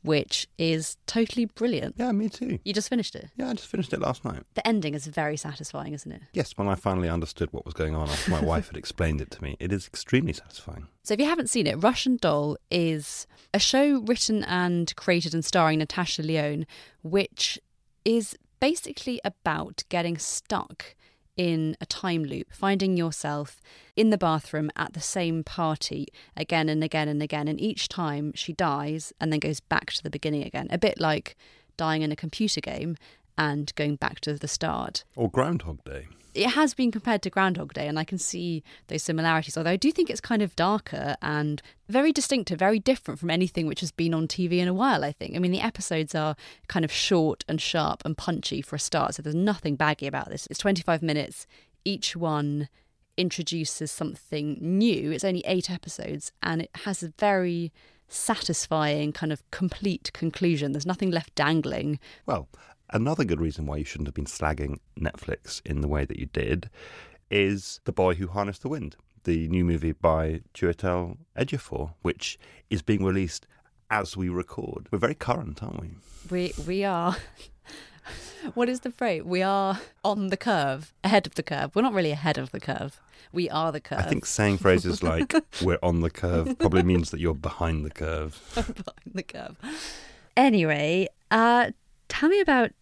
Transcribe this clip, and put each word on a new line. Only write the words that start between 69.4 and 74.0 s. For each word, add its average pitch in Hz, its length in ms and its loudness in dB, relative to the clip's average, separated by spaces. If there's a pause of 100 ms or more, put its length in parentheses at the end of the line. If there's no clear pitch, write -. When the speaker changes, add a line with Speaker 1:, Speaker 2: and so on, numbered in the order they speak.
Speaker 2:
new 90 180 2
movie 82 280 2
by 80 480 2 (140)
Chiwetel 90 640 -2 (220)
Ejiofor, - 640 -6
which - 340 -4 (320)
is 101 140 -2
being 101 220 2
released 95 420 0 (440)
as 104 260 0